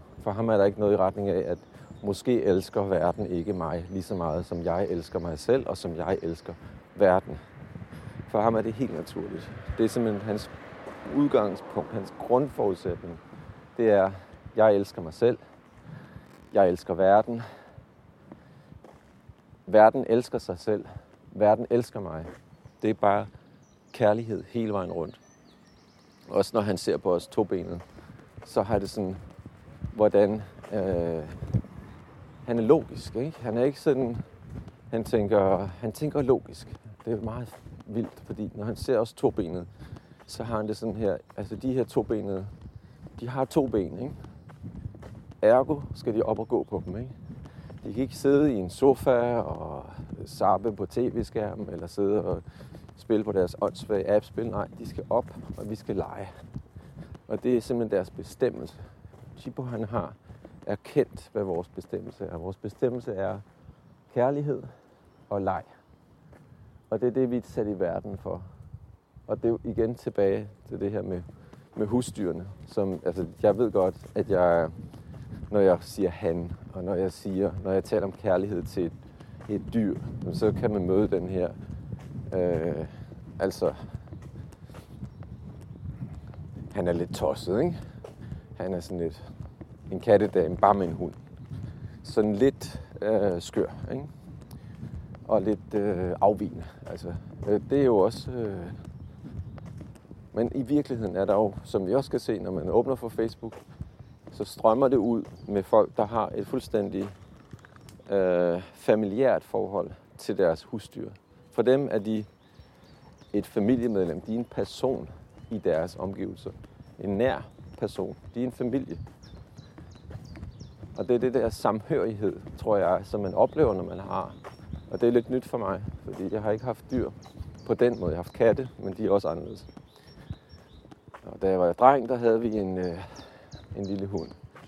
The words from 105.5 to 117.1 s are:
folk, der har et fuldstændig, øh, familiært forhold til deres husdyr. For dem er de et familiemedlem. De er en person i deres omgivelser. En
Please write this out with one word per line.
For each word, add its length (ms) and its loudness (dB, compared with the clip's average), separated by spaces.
folk, 340 4
der 80 2
har 300 -2
et 120 -6
fuldstændig, 640 -2
øh, 500 4
familiært 840 2
forhold 480 -4
til 200 -4
deres 260 4
husdyr. 460 -10
For 100 0
dem 300 6
er 80 2
de 260 -2
et 120 0
familiemedlem. 760 2
De 140 -6
er 40 -2
en 60 -4
person 640 -4
i 60 -6
deres 420 0
omgivelser. 520 -8
En 180 -2